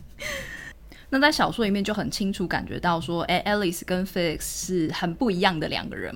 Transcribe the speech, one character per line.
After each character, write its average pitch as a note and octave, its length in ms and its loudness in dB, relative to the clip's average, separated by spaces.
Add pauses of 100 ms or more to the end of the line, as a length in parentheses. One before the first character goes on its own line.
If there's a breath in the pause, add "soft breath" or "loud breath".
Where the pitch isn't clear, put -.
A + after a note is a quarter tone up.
(180)
对。 C#5 80 -8
<laughs> - 840 -10
那 C4+ 100 4
在 D4 100 8
小 - 220 4
说 A3+ 120 2
里 G3+ 60 4
面 G3+ 140 4
就 G#3 100 0
很 G3+ 160 0
清 G3 220 -2
楚 F3+ 160 -2
感 D#3+ 180 0
觉 G#2 140 -6
到 E3+ 200 2
说， E3+ 220 -2
哎， F3 240 0
Alice G3+ 400 0
跟 F#3 180 0
Felix F3+ 360 -2
是 E3+ 520 -2
很 E3+ 220 -2
不 A#3+ 160 2
一 F3 80 0
样 F3+ 200 4
的 D#3+ 100 -2
两 - 200 -4
个 - 60 -8
人 F2+ 220 -6